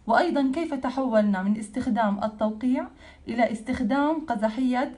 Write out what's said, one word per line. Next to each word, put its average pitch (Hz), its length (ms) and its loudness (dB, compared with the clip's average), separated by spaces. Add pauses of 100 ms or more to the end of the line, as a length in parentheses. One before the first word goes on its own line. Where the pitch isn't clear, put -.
وأيضًا 285 440 2
كيف 311 220 -4
تحولنا 220 720 2
من 214 140 2
استخدام 220 640 0
التوقيع 220 640 -2 (400)
إلى 226 240 2
استخدام 277 760 0
قزحية 247 720 0